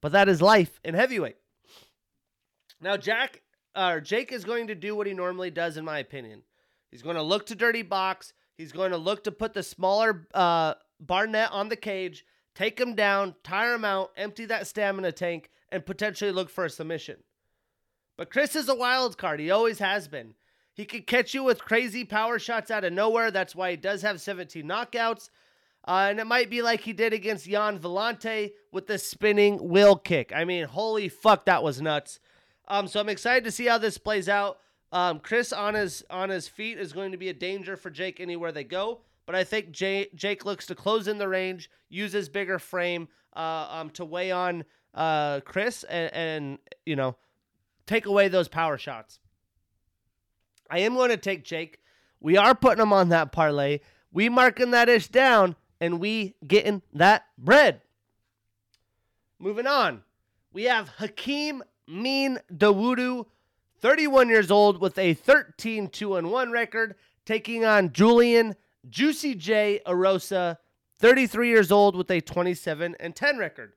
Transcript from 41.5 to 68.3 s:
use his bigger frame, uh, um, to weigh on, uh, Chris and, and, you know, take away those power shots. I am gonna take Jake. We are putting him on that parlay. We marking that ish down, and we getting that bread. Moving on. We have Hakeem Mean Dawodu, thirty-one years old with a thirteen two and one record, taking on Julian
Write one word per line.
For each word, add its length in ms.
use 240
his 160
bigger 280
frame, 500
uh, 340
um, 220
to 140
weigh 260
on, 320
uh, 480
Chris 420
and, 300
and, 460
you 100
know, 200
take 200
away 220
those 200
power 300
shots. 420
I 100
am 160
gonna 220
take 260
Jake. 360
We 180
are 180
putting 260
him 120
on 160
that 220
parlay. 500
We 180
marking 420
that 180
ish 200
down, 460
and 200
we 360
getting 340
that 320
bread. 440
Moving 300
on. 360
We 120
have 340
Hakeem 680
Mean 520
Dawodu, 760
thirty-one 500
years 200
old 320
with 160
a 160
thirteen 720
two 280
and 160
one 200
record, 440
taking 380
on 300
Julian 640